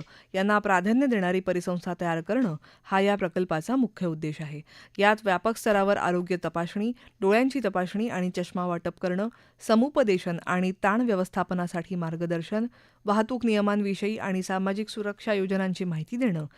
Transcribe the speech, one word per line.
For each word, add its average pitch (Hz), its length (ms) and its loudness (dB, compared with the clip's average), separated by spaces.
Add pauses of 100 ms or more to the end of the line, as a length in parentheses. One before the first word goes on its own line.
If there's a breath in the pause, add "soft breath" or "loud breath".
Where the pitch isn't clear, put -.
(360 loud breath)
यांना 202 240 2
प्राधान्य 208 460 4
देणारी 190 340 2
परिसंस्था 180 600 -2
तयार 165 200 0
करणं 214 340 0 (280 soft breath)
हा 196 160 0
या 202 160 4
प्रकल्पाचा 185 600 -2
मुख्य 233 320 0
उद्देश 156 340 -4
आहे. 151 200 -10 (360 loud breath)
यात 208 260 6
व्यापक 214 340 0
स्तरावर 202 400 2
आरोग्य 180 380 0 (100)
तपासणी, 175 460 -2 (300 loud breath)
डोळ्यांची 240 440 2
तपासणी 190 420 -2
आणि 180 300 -2
चष्मा 180 280 -4
वाटप 170 360 -4
करणं, 185 260 -2 (400 soft breath)
समुपदेशन 220 760 2
आणि 180 260 0
ताण 202 300 0
व्यवस्थापनासाठी 185 920 -2
मार्गदर्शन, 170 720 -4 (400 soft breath)
वाहतूक 220 400 0
नियमांविषयी 208 720 0
आणि 185 260 -2
सामाजिक 196 460 -2
सुरक्षा 208 440 -4
योजनांची 190 500 0
माहिती 170 340 -4
देणं, 196 280 0 (120 loud breath)